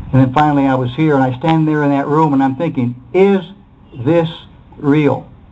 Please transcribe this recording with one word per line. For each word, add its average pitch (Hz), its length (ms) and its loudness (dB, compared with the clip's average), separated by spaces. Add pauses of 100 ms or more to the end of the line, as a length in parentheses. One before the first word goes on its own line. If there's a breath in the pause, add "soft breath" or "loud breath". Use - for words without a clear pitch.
(120)
And 131 100 4
then 127 120 2
finally 147 320 2
I 135 80 2
was 127 220 -4
here, 156 180 0
and 131 100 2
I 127 140 -2
stand 160 300 0
there 151 160 0
in 143 80 0
that 139 160 -2
room, 151 260 2
and 135 100 2
I'm 131 120 -2
thinking, 127 400 -4 (180)
"Is 190 400 2 (400)
this 160 360 0 (480)
real?" 143 500 0 (240)